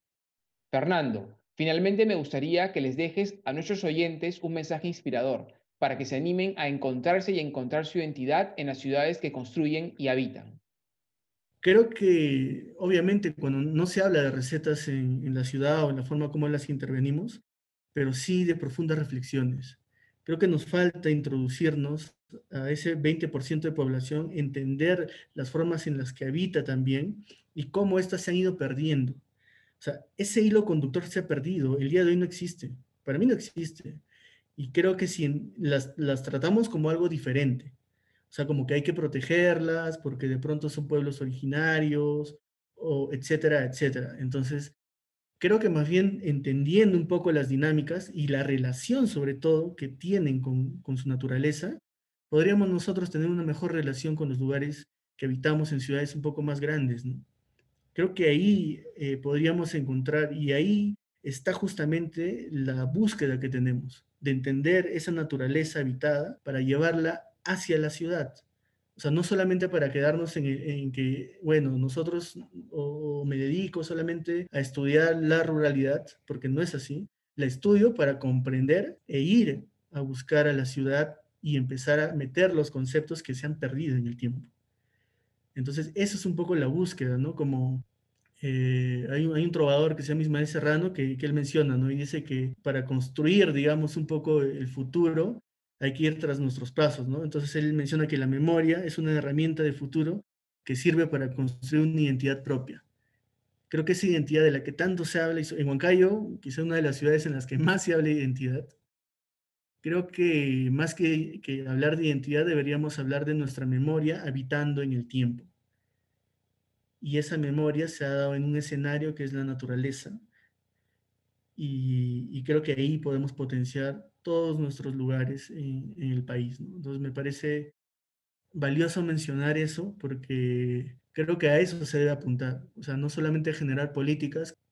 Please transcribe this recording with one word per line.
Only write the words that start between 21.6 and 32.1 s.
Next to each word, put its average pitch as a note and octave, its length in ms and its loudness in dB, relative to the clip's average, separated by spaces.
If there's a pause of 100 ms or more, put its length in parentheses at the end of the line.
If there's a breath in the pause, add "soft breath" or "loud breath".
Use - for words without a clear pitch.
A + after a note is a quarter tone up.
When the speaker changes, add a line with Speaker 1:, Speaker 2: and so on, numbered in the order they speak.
Speaker 2:
a C3+ 200 -4
ese D3+ 240 -2
veinte D#3 320 0
por C#3 160 -4
ciento D#3 260 -2
de D#3 60 -4
población, C#3+ 580 -2
entender C#3+ 800 0 (240 loud breath)
las C3 160 -6
formas E3 360 -2
en D3 100 -2
las C3 160 -6
que - 140 -8
habita E3 360 0
también C3+ 640 -2 (300 loud breath)
y C3+ 160 -8
cómo F#3+ 280 2
éstas F#3 220 -2
se - 100 -6
han F3 60 2
ido F#3 200 2
perdiendo. C3+ 560 0
O - 680 -20
sea, - 240 -8 (120)
ese G3+ 260 2
hilo G#3+ 220 6
conductor D#3+ 420 0
se - 140 -4
ha F3+ 60 -4
perdido, C#3 520 0
el C#3 100 0
día F3+ 160 4
de F3 60 6